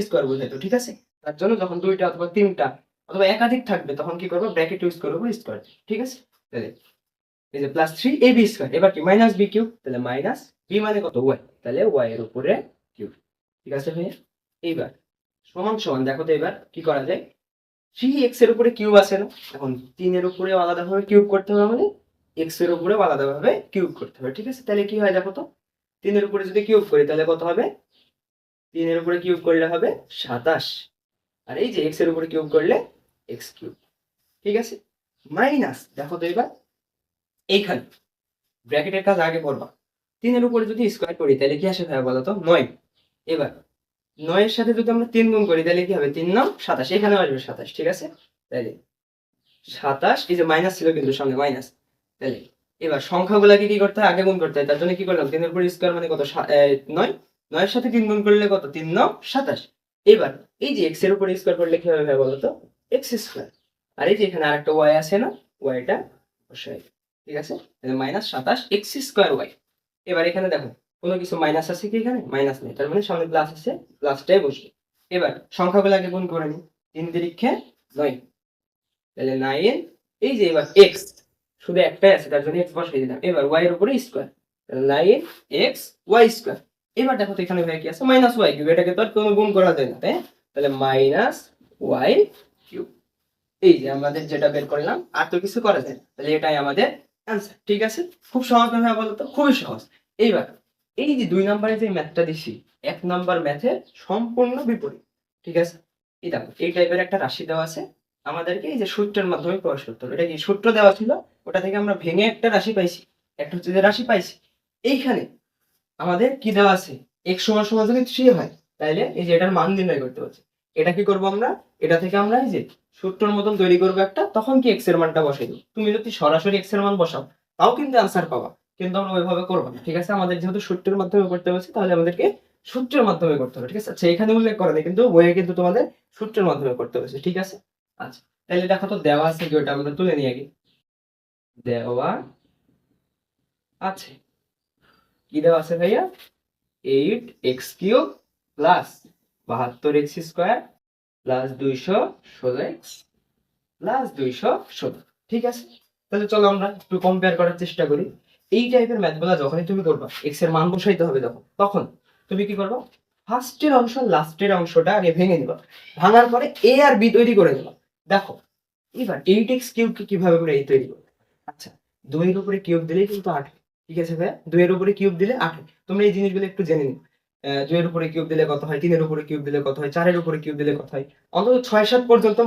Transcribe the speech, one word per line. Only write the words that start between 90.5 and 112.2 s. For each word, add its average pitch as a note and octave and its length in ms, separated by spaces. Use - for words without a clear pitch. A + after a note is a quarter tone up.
মাইনাস C3+ 540
ওয়াই - 320
কিউব। - 280
এই F3 160
যে C3 120
আমাদের C#3+ 360
যেটা D3 280
বের C#3+ 180
করলাম, E3 260
আর D3+ 180
তো F3+ 100
কিছু G3 200
করা G3+ 220
যায় B2+ 160
না, - 140
তাহলে D3 220
এটাই D#3 220
আমাদের C#3+ 320
অ্যান্সার, G#3+ 340
ঠিক G#3 160
আছে? A3 180
খুব B3 180
সহজ A#3 260
না A#3 100
ভাই A#3 180
বলো A3 160
তো? - 180
খুবই C#4+ 300
সহজ। - 200
এইবার G#3+ 280
এই D4 180
যে A#3+ 100
দুই F3+ 220
নম্বরে G#3 300
যে A3 120
ম্যাথটা E3+ 340
দিছি, D#3+ 280
এক C#4+ 220
নম্বর F3+ 360
ম্যাথের D3+ 360
সম্পূর্ণ A#3 480
বিপরীত, G#3+ 340
ঠিক E3+ 100
আছে? E3+ 200
এই F3 80
দেখো - 280
এই F3 140
টাইপের F3 280
একটা F3+ 180
রাশি - 280
দেওয়া D#3+ 200
আছে, D#3+ 140
আমাদেরকে E3 420
এই D4 100
যে G3+ 80
সূত্রের G#3 460
মাধ্যমে E3+ 300
প্রকাশ C#3 220
করতে - 180
হবে। B2+ 140
এটা E3+ 120
কি D#3+ 100
সূত্র G3+ 340
দেওয়া G#3 260
ছিল, A3 120
ওটা - 160
থেকে G3 160
আমরা G3+ 260
ভেঙে E3+ 240